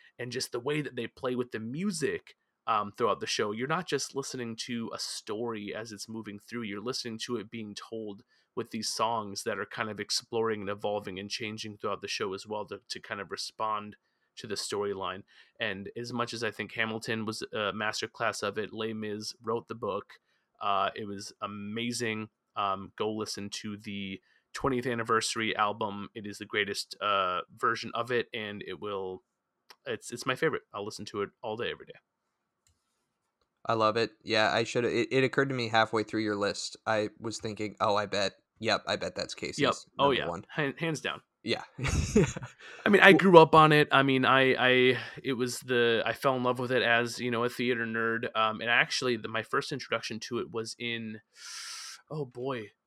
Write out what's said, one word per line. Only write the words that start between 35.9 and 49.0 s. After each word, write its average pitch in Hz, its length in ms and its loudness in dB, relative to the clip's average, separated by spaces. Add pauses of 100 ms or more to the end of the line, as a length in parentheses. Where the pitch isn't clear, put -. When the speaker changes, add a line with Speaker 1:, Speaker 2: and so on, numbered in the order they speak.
Speaker 2:
through 110 200 -2
your 104 140 0
list. 101 400 -2 (100)
I 107 240 2 (100)
was 113 180 -8
thinking, 107 420 -6
"Oh, 104 160 4
I 104 100 2
bet, 98 260 0 (260)
yep, 107 300 2
I 104 80 2
bet 87 180 -4
that's - 200 -6
Casey's - 260 -6
Speaker 1:
Yep. 127 140 4 (240)
Oh, 139 120 6
Speaker 2:
number 113 100 2
Speaker 1:
yeah. 69 80 -2
Speaker 2:
one." 85 160 -6 (120)
Speaker 1:
Han-, 139 220 -2
hands 160 220 -4
down. 78 200 -6 (240)
Speaker 2:
Yeah. 110 260 -2
<laughs> - 80 -16 (1080)
Speaker 1:
I - 40 2
mean, 202 140 8
I 196 100 12
Speaker 2:
Well 165 60 10
Speaker 1:
grew 180 200 10
up 160 160 12
on 156 180 10
it. 151 200 8
I 135 100 8
mean, 131 220 4
I, 131 300 6
I, 127 440 6 (240)
it 131 120 -2
was 120 260 -2
the, 120 440 2
I 113 80 0
fell 135 240 2
in 123 60 -2
love 123 160 2
with 127 140 -2
it 123 100 2
as, 117 380 2
you 123 100 -2
know, 117 140 2
a 123 40 0
theater 120 380 0
nerd. 113 500 -2
Um, 110 240 2
and 113 80 -2
actually, 123 480 2